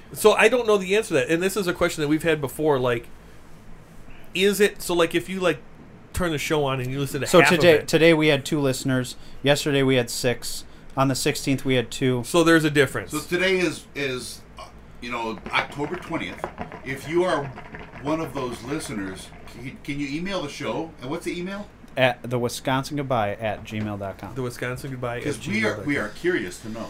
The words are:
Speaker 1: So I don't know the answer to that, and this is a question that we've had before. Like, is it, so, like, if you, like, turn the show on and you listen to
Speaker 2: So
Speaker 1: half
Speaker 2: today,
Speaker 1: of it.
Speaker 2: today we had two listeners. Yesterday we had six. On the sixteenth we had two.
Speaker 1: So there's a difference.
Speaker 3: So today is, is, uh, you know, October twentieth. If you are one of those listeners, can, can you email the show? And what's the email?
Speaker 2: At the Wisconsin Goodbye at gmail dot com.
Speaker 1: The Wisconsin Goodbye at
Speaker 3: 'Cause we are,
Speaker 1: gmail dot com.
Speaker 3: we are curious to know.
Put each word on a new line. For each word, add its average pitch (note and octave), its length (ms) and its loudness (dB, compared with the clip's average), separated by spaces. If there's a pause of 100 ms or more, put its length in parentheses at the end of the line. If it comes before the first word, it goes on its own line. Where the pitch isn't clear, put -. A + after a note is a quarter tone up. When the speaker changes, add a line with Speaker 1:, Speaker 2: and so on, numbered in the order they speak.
(140)
Speaker 1:
So G#3 200 6
I G3+ 160 6
don't A#3+ 180 2
know G#3 100 6
the F#3 180 0
answer A3 140 0
to E3+ 60 0
that, C3 140 2
and E3 140 2
this F#3+ 140 -2
is F#3+ 100 -2
a F3 60 0
question E3+ 300 0
that D3 40 0
we've D3+ 160 0
had D#3+ 160 2
before. C#3+ 400 0
Like, B2 280 0 (1300)
is F#3+ 260 4
it, G3+ 220 2
so, F3+ 120 -2
like, E3+ 200 4
if E3 160 0
you, F#3+ 100 -6
like, E3+ 180 2 (560)
turn E3+ 180 0
the D3 60 -2
show D3+ 280 0
on C3 140 0
and B2 120 -6
you C#3 80 -4
listen C#3 220 -4
to A#2 60 -4
Speaker 2:
So F3+ 140 8
Speaker 1:
half C#3+ 80 8
Speaker 2:
today, E3 260 8
Speaker 1:
of D3 60 6
it. - 60 -8
Speaker 2:
today E3 260 8
we D3+ 140 6
had C#3 180 4
two D#3 140 0
listeners. C3 560 0 (260)
Yesterday C#3 420 4
we C3 120 6
had A#2+ 140 2
six. - 540 -2 (320)
On C3+ 120 4
the C3+ 80 0
sixteenth C3+ 500 0
we C3 80 2
had A#2+ 160 2
two. B2+ 340 0
Speaker 1:
So E3+ 200 4
there's E3 200 8
a D#3+ 60 2
difference. B2 420 2
Speaker 3:
So D3+ 80 -4
today F#3 380 0
is, D#3+ 280 -2 (100)
is, B2+ 460 -6 (180)
uh, - 60 -16 (360)
you B2 80 -10
know, A2 300 -6 (120)
October C#3+ 440 -4
twentieth. A#2 500 -6 (400)
If C3+ 240 -8
you F3 140 2
are D3+ 220 0 (580)
one D#3 180 -2
of C3+ 140 -8
those A#2+ 280 -6
listeners, A2 640 -8 (240)
can, A#2+ 320 -14
can C#3+ 160 -6
you C#3+ 80 -4
email F3 360 -4
the C#3+ 60 -8
show? C#3 420 -6 (100)
And B2+ 80 -8
what's E3+ 160 -6
the E3+ 140 -4
email? G3 280 -8 (300)
Speaker 2:
At B2+ 320 2
the B2+ 80 -2
Wisconsin C3+ 600 -2
Goodbye B2 360 0
at G#2 300 -4
gmail G#2+ 340 -6
dot G2 220 -8
com. G2 160 -12
Speaker 1:
The C3 80 -6
Wisconsin B2+ 480 -8
Goodbye B2 260 -6
at B2 60 -8
Speaker 3:
'Cause B2+ 240 -6
we G#3+ 180 0
are, G#3+ 40 0
Speaker 1:
gmail - 0 -
dot - 80 -2
com. G2+ 100 -10
Speaker 3:
we C#3+ 100 0
are G#2+ 120 -4
curious D3 500 -2
to A2 100 -12
know. A2+ 200 -8